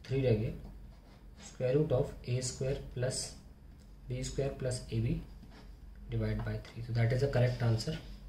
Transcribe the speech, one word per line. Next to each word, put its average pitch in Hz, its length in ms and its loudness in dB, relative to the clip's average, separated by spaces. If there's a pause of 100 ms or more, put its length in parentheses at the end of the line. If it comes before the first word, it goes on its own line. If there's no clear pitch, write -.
three 135 180 0
रह 117 200 6
गया, 117 100 -2 (920)
square 131 300 0
root 151 160 6
of 117 200 4 (140)
A 123 140 0
square 135 380 -2 (160)
plus - 400 -2 (760)
B 127 140 -4
square - 360 0
plus - 220 -2 (100)
A 113 100 2
B - 200 2 (920)
divide 110 340 0
by 110 100 -4 (140)
three. 117 180 -12
So 117 80 -6
that 117 180 6
is 120 80 4
the 139 80 4
correct 123 340 4
answer. 117 360 4 (300)